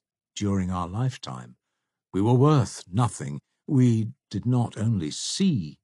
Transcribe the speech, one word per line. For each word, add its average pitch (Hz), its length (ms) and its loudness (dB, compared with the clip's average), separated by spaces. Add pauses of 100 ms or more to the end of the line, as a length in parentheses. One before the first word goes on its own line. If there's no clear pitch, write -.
(360)
during 98 360 -2
our 90 180 -4
lifetime. 71 680 -6 (560)
We 95 100 0
were 117 120 4
worth 131 580 4
nothing. 87 480 -2 (260)
We 120 460 2 (180)
did 104 160 -6
not 120 320 0
only 104 320 0
see 120 760 -2